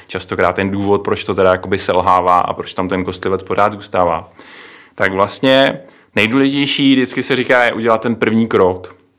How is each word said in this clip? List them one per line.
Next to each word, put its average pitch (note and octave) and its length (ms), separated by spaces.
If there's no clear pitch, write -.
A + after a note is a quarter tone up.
častokrát F#2 480
ten G2 160
důvod, G2+ 320
proč G2+ 200
to G#2 100
teda F#2 180
jakoby F#2+ 260
selhává F2+ 640
a - 140
proč - 200
tam F#2+ 140
ten F#2 180
kostlivec F#2 380
pořád G2+ 300
zůstává. F2+ 580
Tak F#2+ 180
vlastně C3 640
nejdůležitější, C#3 800
vždycky B2+ 300
se C3+ 120
říká, B2 280
je A#2 100
udělat A2+ 280
ten A#2 140
první A2 320
krok. F#2 480